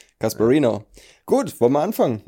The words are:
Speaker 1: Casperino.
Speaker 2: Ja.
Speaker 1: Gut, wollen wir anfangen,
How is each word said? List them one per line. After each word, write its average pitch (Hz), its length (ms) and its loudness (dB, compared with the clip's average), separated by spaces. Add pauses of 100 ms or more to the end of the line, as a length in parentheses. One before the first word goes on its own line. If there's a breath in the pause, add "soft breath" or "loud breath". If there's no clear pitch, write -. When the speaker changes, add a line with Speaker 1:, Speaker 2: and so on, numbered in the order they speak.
(200 soft breath)
Speaker 1:
Casperino. 117 540 0
Speaker 2:
Ja. - 280 -12 (240 soft breath)
Speaker 1:
Gut, 240 340 -2
wollen 120 140 4
wir 147 80 0
anfangen, 160 460 -2